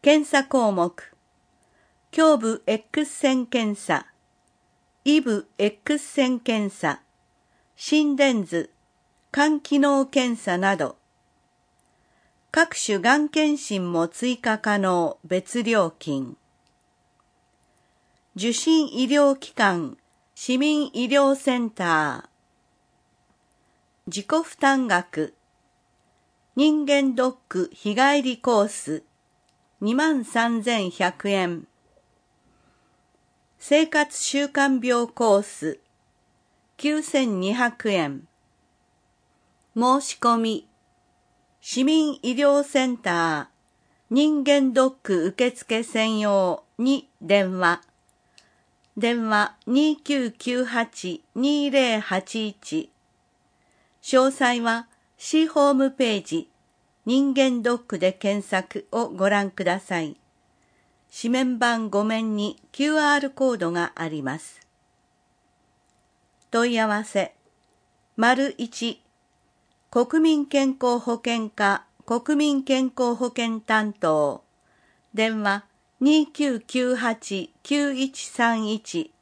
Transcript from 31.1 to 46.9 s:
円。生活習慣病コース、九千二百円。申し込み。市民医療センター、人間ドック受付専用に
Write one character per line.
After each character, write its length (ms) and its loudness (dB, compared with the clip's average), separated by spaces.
円。 360 -2
生 300 2
活 340 -2
習 240 -2
慣 400 0
病 220 0
コ 300 2
ー 40 2
ス、 380 -8
九 240 -2
千 380 0
二 160 -2
百 340 -2
円。 380 -2
申 260 2
し 200 -10
込 160 4
み。 300 -4
市 200 0
民 380 2
医 100 -2
療 320 4
セ 220 0
ン 100 -4
タ 140 -4
ー、 360 0
人 340 2
間 300 2
ド 160 4
ッ 120 -8
ク 260 0
受 220 0
付 340 -6
専 360 -2
用 460 0
に 320 0